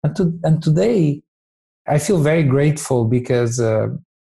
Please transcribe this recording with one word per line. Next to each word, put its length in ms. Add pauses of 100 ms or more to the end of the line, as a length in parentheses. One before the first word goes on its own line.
And 120
to-, 280
and 200
today, 580 (680)
I 120
feel 200
very 240
grateful 600
because, 540
uh, 300 (460)